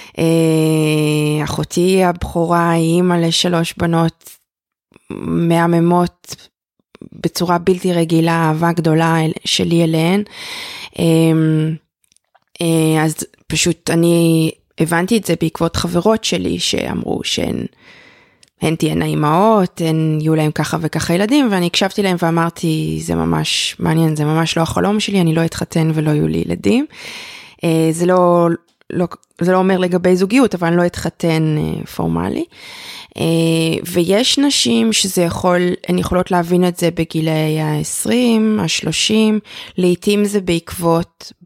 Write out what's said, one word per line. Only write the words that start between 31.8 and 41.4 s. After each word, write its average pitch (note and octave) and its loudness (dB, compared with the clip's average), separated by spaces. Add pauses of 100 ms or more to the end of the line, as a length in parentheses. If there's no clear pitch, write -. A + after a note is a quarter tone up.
פורמלי. E3 -4 (720)
אה, - -4 (640)
ויש F#3 0
נשים A#3 2
שזה F#3 -2
יכול, F3+ 0 (260)
הן F3+ 0
יכולות F3+ -2
להבין F3+ 2
את F3 -4
זה E3+ 0
בגילי D#3 -2
העשרים, A3 0
השלושים, G#3+ 0 (380)
לעתים G3+ 2
זה G3+ -2
בעקבות E3+ -2 (140)